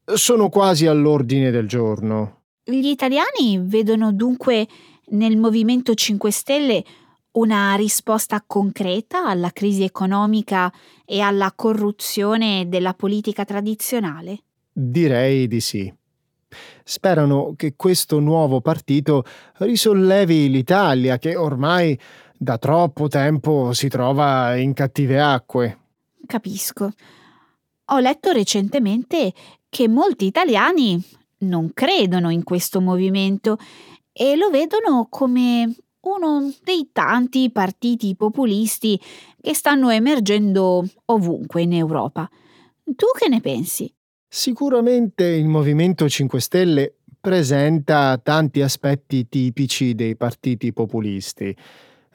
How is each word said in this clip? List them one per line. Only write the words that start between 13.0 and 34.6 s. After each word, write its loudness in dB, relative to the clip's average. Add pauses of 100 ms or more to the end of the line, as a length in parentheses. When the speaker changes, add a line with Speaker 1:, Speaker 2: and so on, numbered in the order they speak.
Speaker 2:
tradizionale? -6 (340)
Speaker 1:
Direi 0
di -2
sì. -6 (920)
Sperano 0
che -6
questo 0
nuovo 2
partito 0 (320)
risollevi 2
l'Italia, 2
che -4
ormai 0 (380)
da -4
troppo 0
tempo 0
si -2
trova 0
in 0
cattive 0
acque. 0 (480)
Speaker 2:
Capisco. -8 (960)
Ho 0
letto 0
recentemente 0 (360)
che 0
molti 2
italiani 2 (360)
non -2
credono 0
in -2
questo -2
movimento 0 (540)
e 0
lo 2
vedono 0